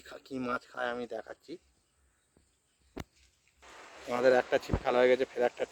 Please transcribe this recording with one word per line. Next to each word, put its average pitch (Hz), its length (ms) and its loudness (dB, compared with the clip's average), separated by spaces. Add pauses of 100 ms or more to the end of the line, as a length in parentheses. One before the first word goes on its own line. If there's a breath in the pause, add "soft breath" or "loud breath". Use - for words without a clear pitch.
খা-, 127 200 -18
কি 135 80 -12 (140)
মাছ 123 140 -6 (100)
খায় 123 220 -6
আমি 123 100 -8 (100)
দেখাচ্ছি। - 380 -14 (2500)
আমাদের 123 240 4 (100)
একটা - 220 -2
ছিপ - 180 -2
ফেলা 123 180 0
হয়ে 127 120 6
গেছে, 127 180 2
ফের 120 200 -4
একটা - 220 -6